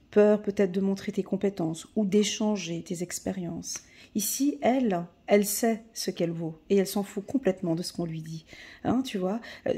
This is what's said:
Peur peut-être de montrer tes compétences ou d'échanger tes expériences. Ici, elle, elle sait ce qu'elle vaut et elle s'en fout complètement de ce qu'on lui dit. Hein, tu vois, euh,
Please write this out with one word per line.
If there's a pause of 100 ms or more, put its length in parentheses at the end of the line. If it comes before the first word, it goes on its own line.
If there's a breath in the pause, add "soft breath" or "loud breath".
(100)
Peur
peut-être
de
montrer
tes
compétences (100)
ou
d'échanger
tes
expériences. (320 loud breath)
Ici,
elle, (200)
elle
sait (100)
ce
qu'elle
vaut
et
elle
s'en
fout
complètement
de
ce
qu'on
lui
dit. (400 loud breath)
Hein,
tu
vois, (260 loud breath)
euh,